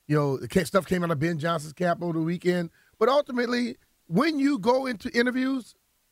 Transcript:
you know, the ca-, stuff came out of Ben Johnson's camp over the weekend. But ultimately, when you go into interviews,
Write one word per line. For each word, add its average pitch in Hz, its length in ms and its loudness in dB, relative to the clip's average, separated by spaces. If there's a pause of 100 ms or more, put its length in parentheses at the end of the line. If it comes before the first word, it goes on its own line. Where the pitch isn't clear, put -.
you 147 80 2
know, 143 220 2
the 120 100 -10
ca-, 180 160 0
stuff 180 220 0
came 180 180 0
out 165 80 0
of 151 80 -2
Ben 165 200 0
Johnson's 156 340 -4
camp 175 280 -2
over 175 120 -2
the 160 100 0
weekend. 175 460 0 (280)
But 226 120 2
ultimately, 247 680 0 (320)
when 277 320 2
you 277 200 0
go 247 260 2
into 254 240 -8
interviews, 254 680 0 (360)